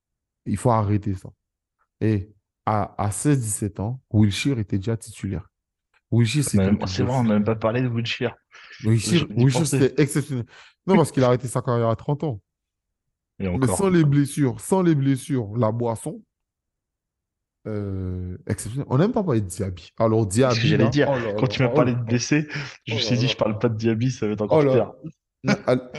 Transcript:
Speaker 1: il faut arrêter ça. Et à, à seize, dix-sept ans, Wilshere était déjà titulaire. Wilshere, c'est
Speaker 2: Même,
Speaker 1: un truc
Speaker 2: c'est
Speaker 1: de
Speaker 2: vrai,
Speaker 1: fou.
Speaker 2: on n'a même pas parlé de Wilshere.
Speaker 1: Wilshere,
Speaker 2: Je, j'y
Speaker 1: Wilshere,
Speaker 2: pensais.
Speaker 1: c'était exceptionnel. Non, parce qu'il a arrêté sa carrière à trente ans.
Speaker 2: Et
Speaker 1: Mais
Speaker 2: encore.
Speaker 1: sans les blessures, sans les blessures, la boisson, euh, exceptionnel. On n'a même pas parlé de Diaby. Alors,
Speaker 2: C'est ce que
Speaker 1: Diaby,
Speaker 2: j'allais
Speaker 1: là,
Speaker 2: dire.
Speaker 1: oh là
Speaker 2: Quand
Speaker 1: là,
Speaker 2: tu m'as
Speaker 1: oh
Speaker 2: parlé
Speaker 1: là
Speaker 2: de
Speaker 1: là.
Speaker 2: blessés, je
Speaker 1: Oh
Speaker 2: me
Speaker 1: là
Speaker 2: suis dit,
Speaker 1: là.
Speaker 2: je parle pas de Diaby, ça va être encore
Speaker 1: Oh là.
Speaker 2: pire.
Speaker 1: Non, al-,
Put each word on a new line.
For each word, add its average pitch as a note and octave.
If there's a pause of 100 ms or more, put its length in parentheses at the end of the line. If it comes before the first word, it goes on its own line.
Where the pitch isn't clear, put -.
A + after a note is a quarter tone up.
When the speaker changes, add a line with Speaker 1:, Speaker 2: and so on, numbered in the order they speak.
(460)
Speaker 1:
il G#2+
faut B2+
arrêter G#2
ça. - (720)
Et G#2 (340)
à, G#2+
à G2+
seize, C#3+
dix-sept G#2+
ans, A#2 (100)
Wilshere G#2+
était G#2
déjà A2+
titulaire. G2 (600)
Wilshere, A#2
c'est -
Speaker 2:
Même, G2
Speaker 1:
un -
truc G2
Speaker 2:
c'est B2
Speaker 1:
de A#2+
Speaker 2:
vrai, B2+
Speaker 1:
fou. C3
Speaker 2:
on A#2+
n'a G#2+
même G#2
pas A2
parlé A2
de B2+
Wilshere. A#2 (500)
Speaker 1:
Wilshere, A#2
Speaker 2:
Je, D3+
j'y G#2
Speaker 1:
Wilshere, B2
Speaker 2:
pensais. C#3+
Speaker 1:
c'était C#3
exceptionnel. C3+ (400)
Non, F#3+
parce D#3+
qu'il C3+
a -
arrêté B2
sa B2
carrière A#2
à A2
trente D3
ans. A#2+ (1000)
Speaker 2:
Et G2+
Speaker 1:
Mais F2+
Speaker 2:
encore. A#2+
Speaker 1:
sans G3
les F3
blessures, C#3
sans F#3+
les E3+
blessures, C3+
la A2+
boisson, A#2 (1400)
euh, F#2
exceptionnel. A2
On B2+
n'a D#3+
même A3+
pas A#3
parlé C#3
de G2+
Diaby. F#2
Alors, A2
Speaker 2:
C'est G2+
ce B2+
que -
Speaker 1:
Diaby, A#2
Speaker 2:
j'allais C#3
Speaker 1:
là, A2+
Speaker 2:
dire. C#3+
Speaker 1:
oh C3+
là A2+
Speaker 2:
Quand G#2+
Speaker 1:
là, C3
Speaker 2:
tu C3+
m'as A#2+
Speaker 1:
oh A#2+
Speaker 2:
parlé B2
Speaker 1:
là A#2+
Speaker 2:
de A#2+
Speaker 1:
là. A2
Speaker 2:
blessés, D3 (400)
je A#2
Speaker 1:
Oh A2+
Speaker 2:
me G#2+
Speaker 1:
là A2+
Speaker 2:
suis B2
dit, A#2+
Speaker 1:
là. B2+
Speaker 2:
je -
parle A2
pas B2
de A2
Diaby, A2+
ça A2+
va G#2
être G#2+
encore G#2+
Speaker 1:
Oh D3
là. C3+
Speaker 2:
pire. A2+ (520)
Speaker 1:
Non, F3 (120)
al-, B2+